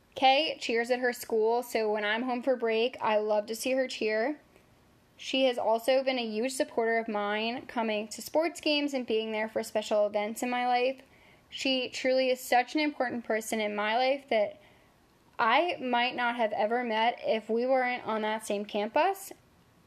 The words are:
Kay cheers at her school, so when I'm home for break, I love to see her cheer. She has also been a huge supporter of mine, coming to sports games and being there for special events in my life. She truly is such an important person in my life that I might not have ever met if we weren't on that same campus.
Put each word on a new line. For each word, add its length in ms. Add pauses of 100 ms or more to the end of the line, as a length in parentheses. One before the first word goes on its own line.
(140)
Kay 460
cheers 300
at 100
her 120
school, 500
so 300
when 120
I'm 180
home 200
for 120
break, 460
I 180
love 280
to 80
see 180
her 160
cheer. 520 (760)
She 280
has 140
also 460
been 140
a 80
huge 260
supporter 460
of 100
mine, 580
coming 420
to 140
sports 380
games 340
and 120
being 260
there 160
for 140
special 440
events 360
in 80
my 160
life. 300 (540)
She 380
truly 420
is 100
such 340
an 60
important 440
person 360
in 140
my 220
life 340
that 300 (800)
I 420
might 340
not 220
have 160
ever 320
met 400
if 240
we 180
weren't 400
on 160
that 240
same 180
campus. 680 (540)